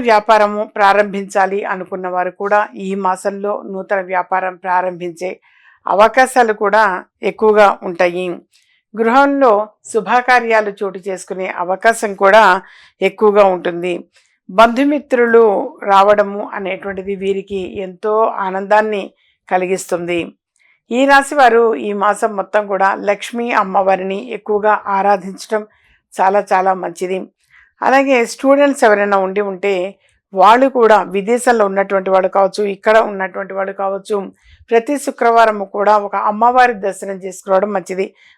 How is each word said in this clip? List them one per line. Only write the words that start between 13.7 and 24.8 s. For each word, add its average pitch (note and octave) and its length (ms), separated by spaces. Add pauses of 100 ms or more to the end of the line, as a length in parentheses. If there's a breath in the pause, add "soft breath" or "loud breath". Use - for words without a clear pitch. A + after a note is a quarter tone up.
బంధుమిత్రులు A#3+ 840 (460)
రావడము G3+ 540 (140)
అనేటువంటిది F#3+ 580 (100)
వీరికి G3 360 (260)
ఎంతో G3 280 (300)
ఆనందాన్ని G3+ 580 (500)
కలిగిస్తుంది. F3+ 680 (680)
ఈ A#3+ 100 (100)
రాశి C#4 300
వారు A#3 240 (240)
ఈ - 20 (140)
మాసం G#3 340
మొత్తం G#3 240 (100)
కూడా F#3+ 160 (220)
లక్ష్మీ A#3+ 380 (140)
అమ్మవారిని F#3+ 580 (180)
ఎక్కువగా G#3 380 (200)